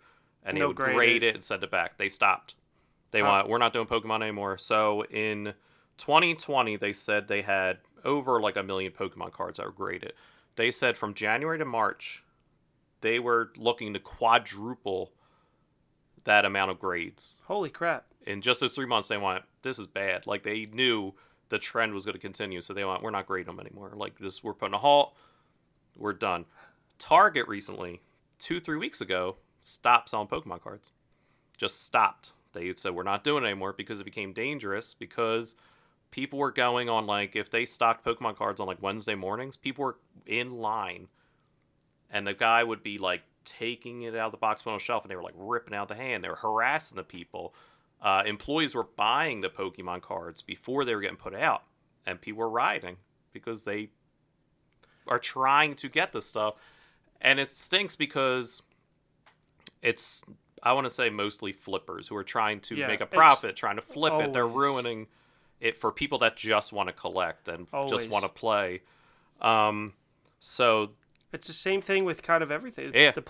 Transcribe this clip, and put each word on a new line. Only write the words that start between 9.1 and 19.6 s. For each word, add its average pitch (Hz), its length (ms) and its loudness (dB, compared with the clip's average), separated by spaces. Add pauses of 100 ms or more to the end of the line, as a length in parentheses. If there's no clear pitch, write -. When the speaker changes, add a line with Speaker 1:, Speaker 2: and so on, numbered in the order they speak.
Speaker 1:
cards 90 260 -8
that 101 80 -8
were 98 60 -10
graded. 95 400 -8 (440)
They 117 140 2
said 120 280 0
from 104 160 -4
January 135 440 -2
to 151 80 -4
March, 113 560 -2 (800)
they 113 160 2
were 117 380 2
looking 110 380 0
to 95 60 -6
quadruple 107 1120 0 (1120)
that 104 200 6
amount 98 260 2
of 87 80 -6
grades. - 560 -6 (100)
Speaker 2:
Holy 185 260 -4
crap. 165 360 -4 (200)
Speaker 1:
In 101 160 -6
just 123 180 2
those 127 140 0
three 135 120 -4
months, 113 220 0
they 107 100 0
went, 95 260 -2 (180)